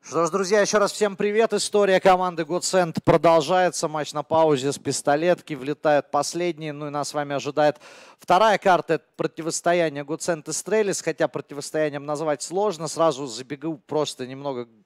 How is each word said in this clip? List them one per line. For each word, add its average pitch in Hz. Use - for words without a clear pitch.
Что 160
ж, 151
друзья, 196
ещё 202
раз 196
всем 202
привет. 208
История 190
команды 180
Godsend 170
продолжается. 165
Матч 151
на 147
паузе 151
с -
пистолетки. 156
Влетают 143
последние. 156
Ну 147
и -
нас 143
с -
вами 143
ожидает 143
вторая 196
карта. 170
Это 147
противостояние 160
Godsend 156
и -
Strelis. 196
Хотя 160
противостоянием 143
назвать 151
сложно. 165
Сразу 147
забегу 139
просто 143
немного 135